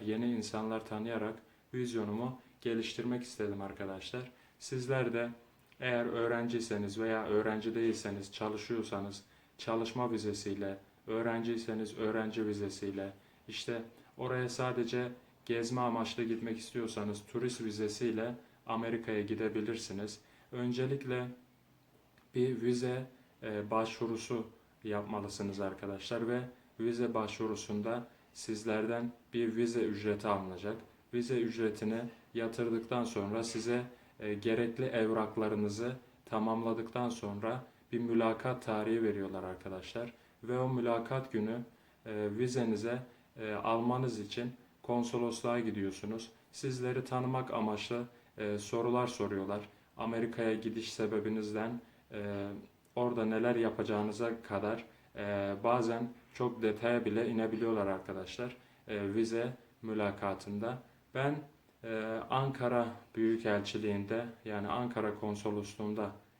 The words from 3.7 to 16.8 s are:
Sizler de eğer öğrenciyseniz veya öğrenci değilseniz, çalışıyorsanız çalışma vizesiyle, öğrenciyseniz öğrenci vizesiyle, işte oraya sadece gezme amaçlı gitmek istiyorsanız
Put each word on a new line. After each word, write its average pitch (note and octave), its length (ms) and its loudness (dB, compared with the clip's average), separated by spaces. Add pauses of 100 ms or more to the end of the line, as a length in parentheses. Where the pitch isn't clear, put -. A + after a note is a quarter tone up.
Sizler B2+ 540 0
de A#2+ 160 0 (500)
eğer B2 260 2
öğrenciyseniz A#2 920 0
veya A2 260 2
öğrenci G#2+ 500 2
değilseniz, G#2+ 580 0
çalışıyorsanız G#2+ 920 -2 (340)
çalışma A#2 540 0
vizesiyle, G2+ 680 -2 (300)
öğrenciyseniz A2+ 880 -2
öğrenci A2 500 0
vizesiyle, G2 680 -4 (340)
işte A2+ 340 -4 (360)
oraya B2+ 320 0
sadece B2 600 0 (340)
gezme A#2 360 2
amaçlı A2+ 420 2
gitmek A2+ 340 0
istiyorsanız A2 680 -2